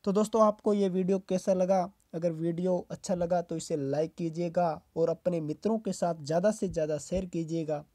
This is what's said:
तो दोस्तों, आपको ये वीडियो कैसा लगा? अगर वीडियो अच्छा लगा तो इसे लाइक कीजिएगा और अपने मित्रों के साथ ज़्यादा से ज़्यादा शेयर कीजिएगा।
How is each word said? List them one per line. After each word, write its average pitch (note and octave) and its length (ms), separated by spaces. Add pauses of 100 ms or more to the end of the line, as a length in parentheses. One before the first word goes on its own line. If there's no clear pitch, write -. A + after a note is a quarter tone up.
तो G3+ 80
दोस्तों, G#3+ 300
आपको G#3 320
ये G3 140
वीडियो F#3 320
कैसा F#3+ 340
लगा? F#3 360 (240)
अगर E3+ 180
वीडियो E3+ 440 (140)
अच्छा F3 240
लगा F3 280
तो E3 140
इसे E3 220
लाइक C#3+ 360
कीजिएगा E3+ 540 (280)
और E3 140
अपने E3+ 300
मित्रों D#3+ 380
के G3 140
साथ E3 320
ज़्यादा E3+ 280
से G3+ 160
ज़्यादा D#3 300
शेयर F#3 280
कीजिएगा। D#3 580 (100)